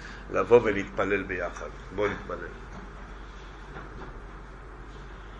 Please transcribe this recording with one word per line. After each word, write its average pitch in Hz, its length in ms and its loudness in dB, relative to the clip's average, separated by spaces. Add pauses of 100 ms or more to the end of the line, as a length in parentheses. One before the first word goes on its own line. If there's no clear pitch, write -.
(300)
לבוא 98 320 10
ולהתפלל 98 600 2
ביחד. 90 460 -2 (260)
בואו 101 160 4
נתפלל. 87 380 -4 (3000)